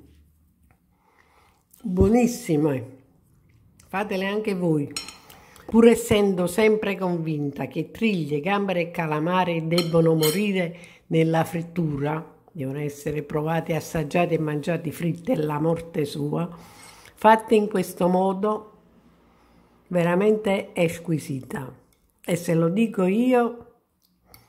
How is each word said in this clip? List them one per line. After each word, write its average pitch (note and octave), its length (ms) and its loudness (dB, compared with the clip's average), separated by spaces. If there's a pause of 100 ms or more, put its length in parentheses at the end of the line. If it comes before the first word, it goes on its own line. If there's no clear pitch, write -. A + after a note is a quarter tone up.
(1800)
buonissime. F3+ 1120 2 (880)
Fatele G3 380 -4
anche G#3 300 -2
voi. D#3 360 0 (760)
Pur A3+ 220 8
essendo G3+ 600 4
sempre G#3 500 2
convinta D#3+ 680 -4
che D#3 240 -6
triglie, D#3 500 -2
gamberi F#3+ 400 0
e E3+ 100 -4
calamari E3 760 -2
debbono E3 480 4
morire E3+ 600 0 (320)
nella D#3+ 380 2
frittura, D#3+ 840 -4 (220)
devono C#3 280 -6
essere D3 440 -6
provate, D#3+ 500 -2
assaggiate D#3+ 600 -2
e D#3+ 60 2
mangiate D#3 520 -4
fritte, E3 400 -4
è B3 60 0
la D3+ 240 -2
morte E3 420 -2
sua, D3+ 500 -4
fatte - 1000 0
in G#3 140 4
questo F3+ 400 -2
modo F#3+ 640 0 (1160)
veramente G3 840 0
è F3 140 0
squisita. C#3 840 -6 (540)
E F3+ 80 0
se E3+ 200 -2
lo E3 140 2
dico G#3 360 0
io, A#3+ 760 0 (680)